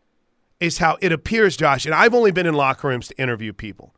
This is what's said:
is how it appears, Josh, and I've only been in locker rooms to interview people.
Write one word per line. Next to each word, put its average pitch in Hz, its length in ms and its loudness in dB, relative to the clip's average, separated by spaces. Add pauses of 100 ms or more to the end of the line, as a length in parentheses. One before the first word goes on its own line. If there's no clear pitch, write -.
(600)
is 170 180 -4
how 165 220 0
it 185 100 0
appears, 196 460 0
Josh, 143 300 0
and 156 80 -2
I've 214 200 4
only 233 160 4
been 175 160 0
in 165 80 0
locker 139 320 0
rooms 123 220 -4
to - 120 -10
interview 113 320 -4
people. - 460 -16